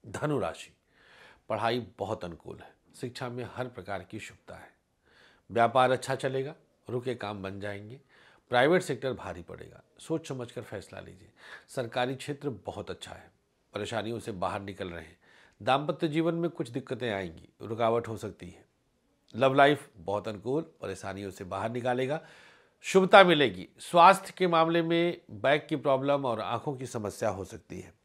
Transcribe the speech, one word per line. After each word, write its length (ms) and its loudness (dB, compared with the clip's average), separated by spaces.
धनु 340 -4
राशि, 320 -6
पढ़ाई 380 -2
बहुत 260 -6
अनुकूल 340 -14
है, 140 -20
शिक्षा 320 -10
में 160 -10
हर 120 -6
प्रकार 340 -10
की 180 -14
शुभता 340 -18
है, 160 -20
व्यापार 400 6
अच्छा 240 0
चलेगा, 400 -4
रुके 280 -4
काम 260 -8
बन 180 -8
जाएंगे, 400 -12
प्राइवेट 320 6
सेक्टर 300 -4
भारी 300 -10
पड़ेगा, 380 -18
सोच 300 -6
समझकर 340 -10
फैसला 380 -12
लीजिए, 280 -20
सरकारी 460 -4
क्षेत्र 360 -8
बहुत 240 -10
अच्छा 220 -12
है, 180 -18
परेशानियों 440 -4
से 160 -10
बाहर 280 -4
निकल 260 -10
रहे 140 -10
हैं, 140 -20
दाम्पत्य 480 0
जीवन 260 0
में 160 -2
कुछ 200 -8
दिक्कतें 400 -4
आएंगी, 380 -6
रुकावट 460 0
हो 80 -8
सकती 300 -12
है, 180 -20
लव 200 2
लाइफ 340 6
बहुत 300 -4
अनुकूल, 340 -4
परेशानियों 500 -8
से 140 -14
बाहर 260 -4
निकालेगा, 500 -2
शुभता 400 10
मिलेगी। 440 4
स्वास्थ्य 560 6
के 100 2
मामले 360 4
में 380 0
बैक 340 2
की 100 -2
प्रॉब्लम 480 2
और 160 -2
आंखों 340 -4
की 120 -10
समस्या 440 -4
हो 140 -6
सकती 360 -14
है। 120 -18